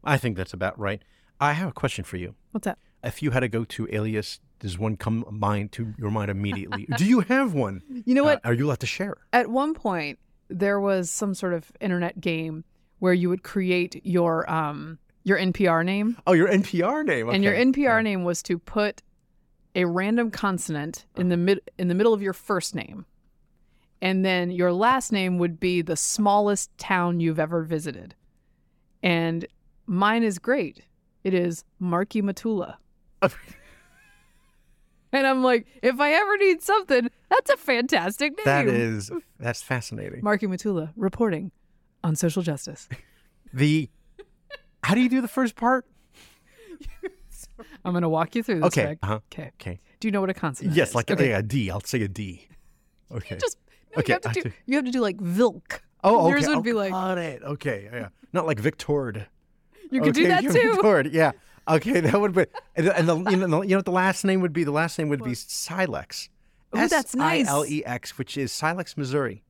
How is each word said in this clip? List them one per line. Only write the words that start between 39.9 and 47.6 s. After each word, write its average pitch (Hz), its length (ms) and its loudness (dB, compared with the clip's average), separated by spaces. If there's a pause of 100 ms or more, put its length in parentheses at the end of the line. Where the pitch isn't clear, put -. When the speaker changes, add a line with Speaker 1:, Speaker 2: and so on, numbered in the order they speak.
Speaker 2:
Marky 208 240 0
Matula 180 500 -4
reporting 196 540 -2 (540)
on 160 100 0
social 170 280 0
justice. 151 500 -8
<laughs> - 60 -14 (560)
Speaker 1:
The, 151 340 2 (960)
how 185 100 4
do 233 60 4
you 254 80 4
do 254 140 2
the 233 60 -2
first 254 280 -2
part? 247 300 0 (2000)